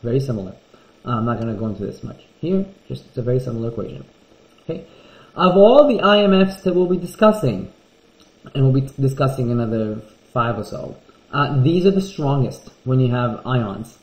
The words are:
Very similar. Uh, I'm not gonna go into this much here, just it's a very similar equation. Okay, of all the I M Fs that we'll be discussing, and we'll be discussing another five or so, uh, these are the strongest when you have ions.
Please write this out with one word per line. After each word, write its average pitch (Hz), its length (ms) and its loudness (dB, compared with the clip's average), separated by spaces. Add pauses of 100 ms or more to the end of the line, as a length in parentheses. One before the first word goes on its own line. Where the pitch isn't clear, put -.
Very 120 180 -2
similar. 101 340 -6 (500)
Uh, 120 60 -8
I'm 113 140 -2
not 117 140 -2
gonna 113 160 -6
go 110 120 -6
into 101 180 -6
this - 180 -10
much - 200 -16 (180)
here, 190 240 -2 (240)
just - 180 -14
it's - 120 -12
a 123 40 -6
very 123 160 0
similar 117 300 -6
equation. - 360 -10 (580)
Okay, 175 240 -10 (480)
of 180 220 2
all 247 300 8
the 247 140 2
I 208 220 4
M 196 100 4
Fs 190 300 2
that 180 120 0
we'll 180 120 2
be 180 100 0
discussing, 170 760 0 (840)
and 135 100 2
we'll 131 160 4
be 135 80 -6 (120)
discussing 131 500 0
another 110 500 -2 (320)
five 117 260 -2
or 104 60 -8
so, - 320 -12 (360)
uh, 143 300 0
these 175 240 2
are 196 40 6
the 190 100 0
strongest 139 680 -4 (140)
when 131 160 2
you 127 100 2
have 120 360 -4
ions. 110 560 -4